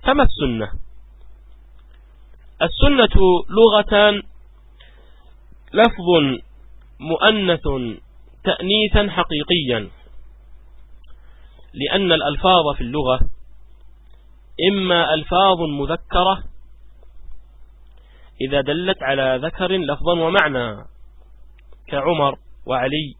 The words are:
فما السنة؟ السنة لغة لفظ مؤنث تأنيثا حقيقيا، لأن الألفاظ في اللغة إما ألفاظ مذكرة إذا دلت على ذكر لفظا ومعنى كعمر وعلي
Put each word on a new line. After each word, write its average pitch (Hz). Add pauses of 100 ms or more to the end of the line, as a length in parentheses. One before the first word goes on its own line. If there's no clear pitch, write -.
فما 277
السنة؟ 117 (1900)
السنة 226 (280)
لغة 208 (1500)
لفظ 175 (600)
مؤنث 175 (840)
تأنيثا 208
حقيقيا، 147 (1800)
لأن 175
الألفاظ 156
في -
اللغة 127 (1500)
إما 175
ألفاظ 175
مذكرة 165 (2000)
إذا 139
دلت 175
على 131
ذكر 180
لفظا 160
ومعنى 151 (1000)
كعمر 143 (280)
وعلي 135